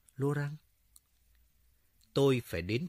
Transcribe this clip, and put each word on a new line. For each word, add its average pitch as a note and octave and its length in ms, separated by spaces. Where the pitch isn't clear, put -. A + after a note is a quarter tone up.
Laurent?" C#3+ 420
"Tôi C#3 320
phải E2 160
đến A2+ 260